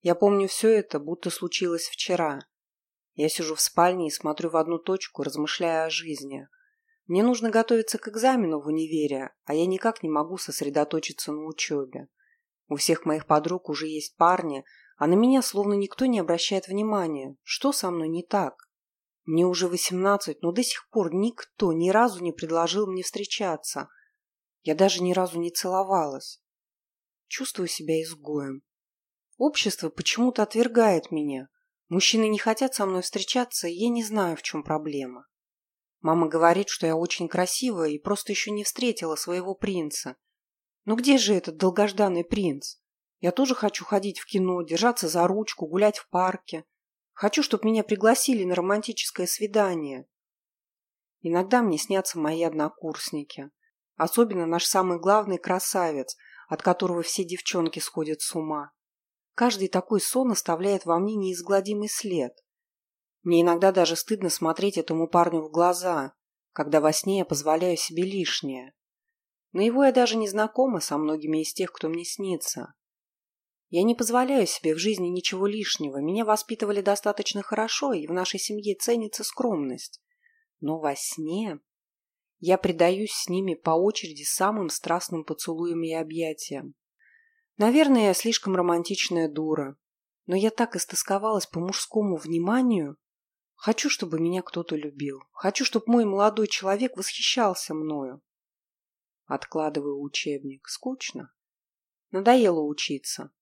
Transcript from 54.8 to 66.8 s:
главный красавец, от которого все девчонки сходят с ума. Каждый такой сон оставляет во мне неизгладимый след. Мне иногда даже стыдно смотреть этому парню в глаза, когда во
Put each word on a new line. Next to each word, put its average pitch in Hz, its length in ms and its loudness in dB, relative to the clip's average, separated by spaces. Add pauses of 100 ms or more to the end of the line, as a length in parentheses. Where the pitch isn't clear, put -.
главный 190 380 4
красавец, 175 800 -2 (320)
от - 140 -6
которого 175 400 2
все 180 240 -4
девчонки 170 540 -2
сходят 156 420 -4
с - 140 -6
ума. 151 360 -4 (640)
Каждый 214 340 0
такой 196 320 0
сон 254 320 0
оставляет 185 540 0
во 170 120 2
мне 208 200 0
неизгладимый 196 720 -2
след. 165 420 -2 (920)
Мне 170 180 6
иногда 175 320 6
даже 170 240 4
стыдно 190 320 -4
смотреть 175 480 -2
этому 160 320 -2
парню 170 320 4
в 156 100 -10
глаза, 175 640 0 (400)
когда 147 260 2
во 156 140 4